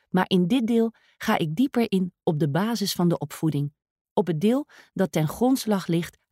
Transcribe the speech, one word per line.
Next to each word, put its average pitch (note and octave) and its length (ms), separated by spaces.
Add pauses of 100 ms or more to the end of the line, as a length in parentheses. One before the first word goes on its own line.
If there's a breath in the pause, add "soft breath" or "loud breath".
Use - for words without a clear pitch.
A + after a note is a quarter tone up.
maar F#3 180
in F3+ 200
dit A3+ 200
deel A3+ 260 (240 soft breath)
ga - 200
ik D#3 180
dieper A#3+ 360
in F#3 220 (100)
op D#3+ 160
de D#3 100
basis G#3 440
van F3 140
de E3+ 100
opvoeding, D3 560 (400)
op G3 140
het D#3 140
deel B3 260 (260 soft breath)
dat F#3+ 180
ten D#3 160
grondslag G#3+ 600
ligt E3+ 300 (140)